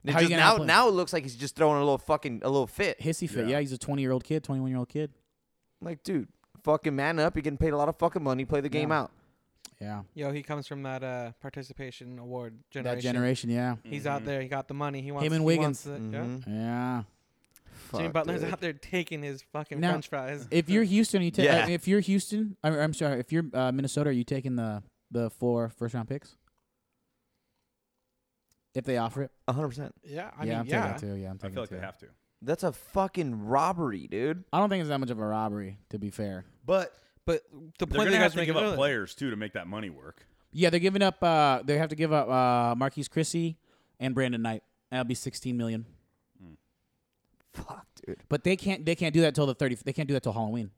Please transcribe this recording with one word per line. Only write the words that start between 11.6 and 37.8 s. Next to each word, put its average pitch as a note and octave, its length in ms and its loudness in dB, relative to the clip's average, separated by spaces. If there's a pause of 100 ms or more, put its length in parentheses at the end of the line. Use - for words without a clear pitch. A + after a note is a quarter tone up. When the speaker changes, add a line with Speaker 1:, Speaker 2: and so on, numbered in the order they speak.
Speaker 4:
award A#2+ 360 -10 (180)
Speaker 1:
That C3+ 100 -8
Speaker 4:
generation. B2 200 -4
Speaker 1:
generation, B2 480 0
yeah. B2 340 0
Speaker 4:
He's C#3+ 220 -8
out C#3 140 -2
Speaker 3:
Mm-hmm. A2+ 60 -10
Speaker 4:
there. C#3 160 -4
He C3 60 -8
got C#3 200 -6
the D3 60 -10
money. C#3 280 -6
He C#3 100 -8
wants, C#3+ 140 -2
Speaker 1:
Him D#3 80 2
and D#3+ 80 2
Speaker 4:
he D#3 40 4
Speaker 1:
Wiggins. D3+ 400 2
Speaker 4:
wants - 0 -
it. A2 260 -8
Yep. C#3 120 -4
Speaker 2:
Mm-hmm. B2 300 -8
Speaker 1:
Yeah. A#2+ 480 -2 (880)
Speaker 4:
Jimmy C#3+ 120 -4
Speaker 2:
Fuck, D#3+ 100 -4
Speaker 4:
Butler's E3 260 0
Speaker 2:
dude. E3 120 -4
Speaker 4:
out F3 100 -8
there E3+ 100 -4
taking E3 500 -6
his C#3 200 -8 (100)
fucking D3 260 -6
Speaker 1:
Now, F3 120 2
Speaker 4:
french E3+ 180 -2
fries. C#3 420 -6
Speaker 1:
if D#3+ 200 2
you're G#3+ 120 6
Houston, G3+ 400 4
you E3+ 80 2
ta-, D#3+ 120 2
Speaker 2:
Yeah. D#3 240 6
Speaker 1:
uh, - 20 0
if F3 180 -2
you're G3+ 140 6
Houston, G3+ 640 0
I, D#3 60 4
I'm D3+ 240 2
sorry, C#3+ 260 0
if - 120 -6
you're, E3 200 2
uh, B2+ 180 2
Minnesota, C#3 380 0
are C#3 60 2
you A#2+ 100 2
taking B2+ 320 -2
the, G#2+ 260 -2 (280)
the A#2 180 0
four A#2 400 0
first A#2 260 -6
round A#2 140 -4
picks? - 280 -10 (2500)
If B2+ 100 -6
they B2+ 140 0
offer A#2 260 -2
it? - 60 -10 (180)
Speaker 2:
A A#2+ 40 0
hundred D3 160 -2
percent. C3 260 -10 (100)
Speaker 4:
Yeah, D#3 340 -12
I G#2 60 -6
Speaker 1:
Yeah, A2+ 60 -2
Speaker 4:
mean, A2+ 100 0
Speaker 1:
I'm A#2+ 60 -4
taking D#3+ 120 0
Speaker 4:
yeah. C#3 160 -2
Speaker 1:
it - 40 -8
too. G2+ 160 -6
Yeah, F#2+ 160 -6
I'm F#2 40 -8
Speaker 3:
I F#2+ 40 -12
Speaker 1:
taking G2 160 -8
Speaker 3:
feel C3 40 -6
Speaker 1:
it - 40 -4
Speaker 3:
like G#2 80 -10
they F#2+ 60 -10
Speaker 1:
too. F2+ 60 -10
Speaker 3:
have F#2+ 160 -12
to. - 80 -20 (360)
Speaker 2:
That's C#3+ 200 -2
a E3 100 0
fucking D3+ 760 -4
robbery, C#3 600 0
dude. D3+ 460 -4
Speaker 1:
I D#3+ 60 2
don't G3+ 100 4
think G3 120 0
it's D3+ 100 -2
that C#3 80 0
much C3 120 -2
of A2+ 80 -4
a G#2+ 80 -4
robbery, G#2 520 -4 (120)
to G#2+ 80 -8
be G2+ 120 -6
fair. F#2+ 340 -8 (200)
Speaker 3:
But F3 280 0 (320)
Speaker 4:
But E3 260 -2
the D#3+ 360 -8